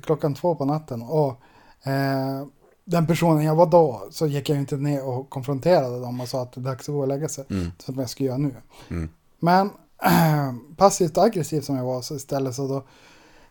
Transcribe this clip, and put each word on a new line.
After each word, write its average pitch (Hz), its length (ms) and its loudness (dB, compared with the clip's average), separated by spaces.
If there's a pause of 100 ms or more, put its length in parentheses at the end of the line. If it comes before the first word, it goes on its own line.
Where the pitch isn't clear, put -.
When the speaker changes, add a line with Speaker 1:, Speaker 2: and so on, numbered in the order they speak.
Speaker 1:
klockan 147 320 -2
två 175 200 -2
på 143 100 -4
natten. 139 380 -4
Och, 143 260 2 (580)
eh, 135 600 -2 (380)
den 170 220 0
personen 160 380 2
jag 156 100 2
var 170 120 6
då, 147 440 4
så - 160 -2
gick 143 220 -2
jag 151 80 2
ju 139 40 0
inte 139 160 -4
ner 139 280 -2
och 135 260 -6
konfronterade 135 720 0
dem 123 200 -8
och 123 80 -8
sa 127 140 -4
att 120 100 -10
det 131 80 -12
är - 20 -8
dags 131 260 -6
att 147 60 -4
gå 143 60 -2
och 131 80 -2
lägga 139 200 -2
sig. - 220 -10
Speaker 2:
Mm. 87 280 -2
Speaker 1:
Så - 140 -12
att 127 60 -8
jag 127 120 -4
skulle 131 180 -4
göra 127 100 -4
nu. 139 160 -2 (340)
Speaker 2:
Mm. 85 200 -6 (300)
Speaker 1:
Men 180 320 4 (500)
<clears throat> 143 560 0
passivt 190 420 4
aggressiv 175 420 2
som 139 160 -4
jag 127 80 -2
var, 127 180 -4
så 151 140 -10
istället 135 380 -4
så 139 140 -4
då, 135 160 -4 (680)